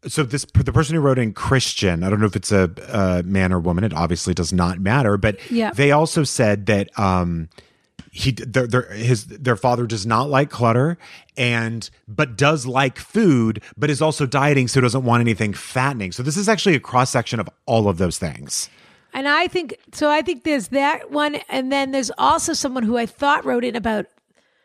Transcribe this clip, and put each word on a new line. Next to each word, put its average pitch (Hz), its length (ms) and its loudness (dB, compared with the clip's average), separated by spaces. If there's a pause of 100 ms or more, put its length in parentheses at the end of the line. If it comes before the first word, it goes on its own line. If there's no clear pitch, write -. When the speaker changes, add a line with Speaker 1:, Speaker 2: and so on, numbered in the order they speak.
Speaker 1:
in. - 60 -10
Speaker 2:
so 156 140 -2
this, 135 220 -4
the 127 260 0
person 151 240 2
who 160 60 2
wrote 131 180 4
in, 110 140 0
Christian, 98 720 0
I 95 60 0
don't 104 120 2
know 110 40 4
if 107 120 0
it's 104 160 -2
a, 92 180 4 (160)
a 92 360 2
man 92 280 2
or 90 80 2
woman. 87 240 0
It 110 100 -2
obviously 85 400 -2
does 85 200 -2
not 90 260 0
matter, 104 380 2
but 104 200 0 (140)
Speaker 1:
Yeah. 226 200 0
Speaker 2:
they 143 200 2
also 151 320 2
said 104 440 0
that, 101 300 0
um, 87 520 0 (640)
he, - 200 -2
their, 123 340 -2
their, 123 180 0 (100)
his, 113 320 0
their 120 320 -2
father 123 280 0
does 107 200 -6
not 117 240 2
like 139 200 2
clutter 123 480 2 (380)
and, 117 520 -2 (200)
but 113 300 -4
does 143 280 2
like 131 320 0
food, 123 640 2 (160)
but 147 120 0
is 139 120 -2
also 151 240 0
dieting, 135 440 2
so 139 100 2
doesn't 127 240 2
want 120 160 4
anything 110 340 0
fattening. 123 600 -4
So 127 100 -8
this 147 140 -4
is 202 100 -2
actually 196 280 2
a 120 40 0
cross 127 320 0
section 117 300 -2
of 85 80 -8 (160)
all 113 240 2
of 87 80 0
those 87 200 0
things. 71 520 -8 (440)
Speaker 1:
And 269 140 -4
I 320 200 2
think, 330 280 -6 (160)
so - 180 0
I 302 120 2
think 294 220 -6
there's 285 260 -2
that 277 420 -2
one. 294 240 -2 (140)
And 262 220 -4
then 277 200 -2
there's 269 260 -2
also 311 360 2
someone 254 300 -4
who 220 140 0
I 233 100 0
thought 285 360 -2
wrote 247 220 -2
in 233 100 -4
about 214 300 -4 (600)